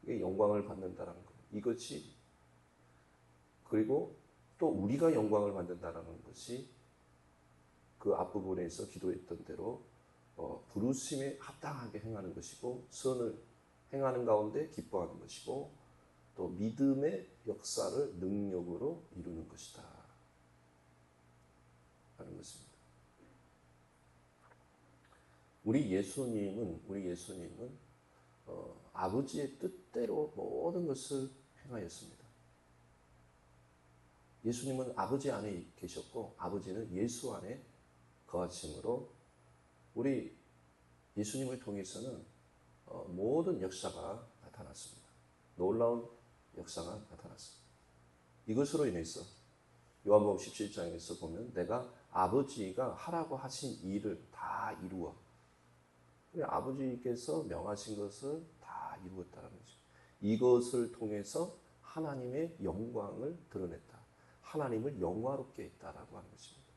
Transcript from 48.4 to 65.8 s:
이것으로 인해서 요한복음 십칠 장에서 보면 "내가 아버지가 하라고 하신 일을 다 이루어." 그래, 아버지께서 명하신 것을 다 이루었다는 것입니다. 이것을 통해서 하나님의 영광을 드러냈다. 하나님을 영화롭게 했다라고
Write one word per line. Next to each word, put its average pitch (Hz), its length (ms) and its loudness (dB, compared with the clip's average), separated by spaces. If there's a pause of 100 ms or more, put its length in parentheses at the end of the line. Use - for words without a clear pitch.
이것으로 143 400 6
인해서 85 340 0 (840)
요한복음 104 320 10
십칠 - 340 -4
장에서 85 460 -4
보면 82 340 -6
"내가 101 400 0 (180)
아버지가 101 840 4
하라고 160 420 -2
하신 131 460 -6
일을 98 480 0
다 - 420 -2
이루어." 90 420 -6 (1160)
그래, 170 120 -2
아버지께서 127 1000 0
명하신 104 540 -4
것을 135 480 -4 (160)
다 - 440 -8
이루었다는 92 460 -10
것입니다. - 360 -20 (340)
이것을 120 720 6
통해서 107 640 -2 (260)
하나님의 143 800 -2
영광을 110 760 -2 (140)
드러냈다. - 460 -6 (460)
하나님을 131 580 0
영화롭게 113 640 0
했다라고 - 520 -12